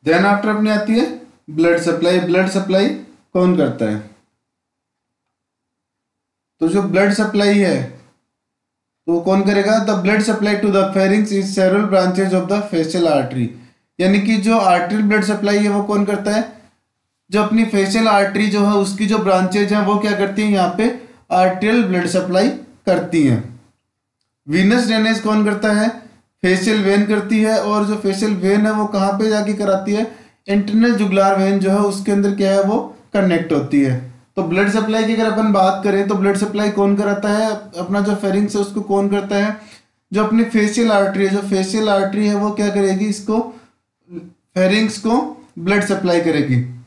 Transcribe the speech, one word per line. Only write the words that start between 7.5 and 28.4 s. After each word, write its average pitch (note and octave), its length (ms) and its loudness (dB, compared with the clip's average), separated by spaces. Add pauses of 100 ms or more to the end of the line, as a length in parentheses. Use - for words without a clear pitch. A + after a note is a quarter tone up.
है, D3+ 240 0 (1200)
तो E3 60 0
वो E3+ 80 0
कौन F#3+ 220 2
करेगा? G3+ 420 2
The G#3 200 0
blood G#3 240 2
supply G#3 320 0
to G#3+ 60 0
the G3 160 2 (100)
pharynx G3 340 2
is G3 180 -2
several G3 420 0
branches F#3 420 0
of F3+ 180 0
the G3+ 140 -2 (120)
facial E3 340 0
artery। B2+ 400 -2 (520)
यानी G3 220 2
कि A3 160 0
जो A3 200 2
arterial F#3+ 440 2
blood G#3 220 2
supply G3+ 340 0
है, G#3 120 2
वो G3+ 140 0
कौन G3+ 220 0
करता G3 260 -4
है? - 280 -4 (720)
जो G#3 120 2
अपनी A3 220 2
facial G#3 420 0
artery G3+ 400 2
जो G3+ 180 2
है, G#3 80 2
उसकी G3 320 0
जो G#3+ 120 0
branches F#3+ 560 2
हैं, G#3 120 2
वो G3+ 140 2
क्या G#3 120 0
करती G3 300 -2
हैं? G#3+ 80 0
यहाँ F#3 280 2
पे A3+ 220 0 (320)
Arterial F#3 520 2
blood F3+ 240 0
supply F3+ 420 0 (360)
करती E3 420 2
हैं। A2 340 -2 (880)
Venous G3+ 360 2
drainage A3 340 0
कौन G#3+ 260 0
करता G#3 260 -2
है? G#3+ 180 0 (520)
फेशियल F#3 420 0
वेन G3+ 220 2
करती G#3+ 360 0
है। A3 200 0
और G#3 240 0
जो G#3 100 -2
फेशियल G#3 360 -2
वेन G3 340 0